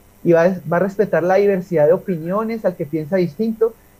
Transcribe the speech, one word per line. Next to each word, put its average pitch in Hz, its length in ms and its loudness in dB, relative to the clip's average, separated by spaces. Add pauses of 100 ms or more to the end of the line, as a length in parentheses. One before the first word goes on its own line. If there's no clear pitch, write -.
(220)
y 170 100 2
va 165 120 4
a, 185 160 0 (100)
va 170 60 0
a 175 40 2
respetar 190 420 0
la 185 120 2
diversidad 185 520 2
de 156 60 4
opiniones, 190 720 -4
al 180 120 -2
que 160 100 -8
piensa 156 300 -4
distinto. 220 580 -2 (240)